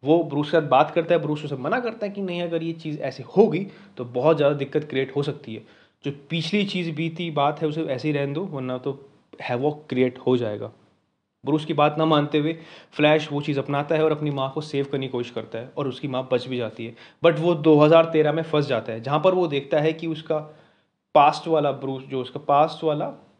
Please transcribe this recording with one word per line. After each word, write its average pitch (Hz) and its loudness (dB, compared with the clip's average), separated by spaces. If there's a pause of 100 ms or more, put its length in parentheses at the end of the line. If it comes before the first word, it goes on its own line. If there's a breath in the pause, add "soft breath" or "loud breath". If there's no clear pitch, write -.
वो 160 4
ब्रूस 147 -4
के 165 4
साथ 151 -4
बात 135 4
करता 170 0
है, 160 2
ब्रूस 151 -4
उसे 143 -6
मना 151 -4
करता 226 -6
है 202 -6
कि 202 -8
नहीं, 175 -6
अगर 165 -4
ये 165 -6
चीज़ 156 -10
ऐसे 131 -8
होगी 190 2 (300 loud breath)
तो 127 -8
बहुत 127 2
ज़्यादा 147 4
दिक्कत 143 -4
क्रिएट 135 -4
हो 143 -2
सकती 131 -8
है। 107 -14 (420 soft breath)
जो 143 -4 (180)
पिछली 170 -2
चीज़ 175 -6
बीती 165 -6
बात 147 0
है, 160 -2
उसे 156 -4
ऐसे 139 -4
ही 151 0
रहने 143 -2
दो, 156 -4
वरना 131 -6
तो 135 -8 (320)
हैवॉक 143 -2
क्रिएट 127 0
हो 127 2
जाएगा। 110 -4 (760)
ब्रूस 151 0
की 160 -4
बात 147 2
ना 160 2
मानते 147 2
हुए 160 -2 (340 loud breath)
फ्लैश 151 2
वो 143 -4
चीज़ 147 -4
अपनाता 143 -2
है 156 2
और 156 2
अपनी 151 -4
माँ 135 -4
को 156 -6
सेव 139 -4
करने 135 -4
की 120 -8
कोशिश 120 -6
करता - -10
है 127 -14
और 139 -4
उसकी 127 -8
माँ 131 -6
बच 123 0
भी 131 -6
जाती 113 -8
है, 117 -14 (300 loud breath)
but 160 4
वो 170 2
दो 151 6
हज़ार 160 8
तेरह 156 2
में 160 -2
फंस 151 0
जाता 117 -2
है, 113 -8
जहाँ 143 -2
पर 185 4
वो 180 0
देखता 143 -2
है 151 0
कि 165 -8
उसका 156 -4 (800 soft breath)
पास्ट 147 4
वाला 147 2
ब्रूस, 135 -8
जो 135 -6
उसका - -8
पास्ट 156 2
वाला 156 -2 (340)